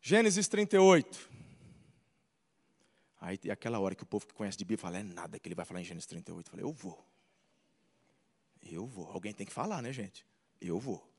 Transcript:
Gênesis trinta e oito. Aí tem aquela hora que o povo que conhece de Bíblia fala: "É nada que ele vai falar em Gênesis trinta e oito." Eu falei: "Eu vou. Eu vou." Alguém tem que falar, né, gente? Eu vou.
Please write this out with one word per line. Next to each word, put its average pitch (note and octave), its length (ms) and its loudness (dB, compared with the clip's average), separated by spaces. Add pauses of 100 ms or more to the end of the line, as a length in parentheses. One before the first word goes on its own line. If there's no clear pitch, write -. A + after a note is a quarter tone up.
Gênesis G#3 460 4
trinta G#3 280 2
e F#3+ 40 10
oito. F#3+ 500 8 (1900)
Aí F2+ 180 -8
tem - 140 -8
aquela A2+ 280 -4
hora F#2+ 140 0
que - 80 -12
o - 60 -14
povo G#2 180 -4
que - 80 -20
conhece G#2 240 -8
de G2 80 -8
Bíblia G#2 140 -2
fala: F2+ 180 -8
"É G2+ 60 -8
nada F2 340 -12
que - 100 -14
ele F2 60 -8
vai E2+ 120 -8
falar F2+ 160 -10
em E2+ 40 -8
Gênesis E2+ 220 -12
trinta E2+ 240 -14
e - 20 -12
oito." E2+ 140 -14
Eu - 40 -20
falei: F#2 140 -10
"Eu D3 80 -6
vou. F#2+ 340 -16 (1500)
Eu F2 280 -10
vou." F#2+ 240 -14
Alguém G#2 220 -10
tem - 120 -12
que - 80 -16
falar, F3 300 -6
né, B2+ 100 -8
gente? F#3+ 320 -12 (340)
Eu F2 200 -4
vou. B2 280 -10 (120)